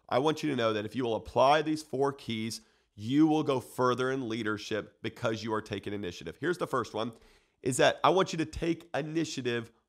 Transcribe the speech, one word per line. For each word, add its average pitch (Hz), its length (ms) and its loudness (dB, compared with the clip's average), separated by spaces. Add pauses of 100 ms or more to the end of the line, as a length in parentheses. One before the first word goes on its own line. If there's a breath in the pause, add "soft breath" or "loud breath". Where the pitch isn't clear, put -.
I 117 120 2
want 156 220 0
you 156 60 -2
to 139 80 -2
know 113 160 2
that 107 140 -2
if 110 100 -12
you 131 80 -2
will 113 120 0
apply 131 440 4
these 156 220 -2
four 139 300 0
keys, 113 500 -6 (320 soft breath)
you 131 320 4
will 156 160 4
go 131 180 0
further 123 500 2
in 135 180 -4
leadership 107 760 -4
because 113 420 -4
you 113 80 -4
are 107 80 0
taking 104 320 -8
initiative. 90 480 -8
Here's 170 160 -2
the 165 100 -4
first 120 280 -4
one, 117 180 -4 (500 soft breath)
is 127 140 -2
that 147 260 4
I 143 80 6
want 185 220 2
you 175 60 -4
to 156 80 -2
take 165 480 -6
initiative 135 760 -4 (180)